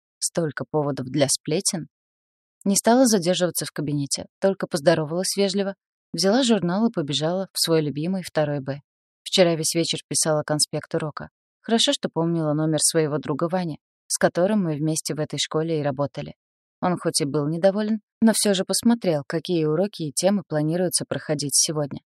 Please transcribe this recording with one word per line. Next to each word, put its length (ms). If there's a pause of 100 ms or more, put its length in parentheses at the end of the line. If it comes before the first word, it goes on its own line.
(180)
Столько 500
поводов 380
для 220
сплетен. 600 (760)
Не 120
стала 300
задерживаться 600
в 40
кабинете, 560 (140)
только 260
поздоровалась 720
вежливо, 380 (380)
взяла 300
журнал 460
и 40
побежала 600
в 80
свой 220
любимый 400
второй 380
«Б». 200 (520)
Вчера 220
весь 200
вечер 340
писала 340
конспект 520
урока. 360 (320)
Хорошо, 320
что 180
помнила 400
номер 280
своего 360
друга 320
Вани, 300 (280)
с 120
которым 460
мы 120
вместе 380
в 60
этой 180
школе 420
и 20
работали. 520 (480)
Он 160
хоть 240
и 20
был 240
недоволен, 520 (200)
но 140
все 180
же 120
посмотрел, 600
какие 380
уроки 380
и 100
темы 340
планируется 640
проходить 460
сегодня. 540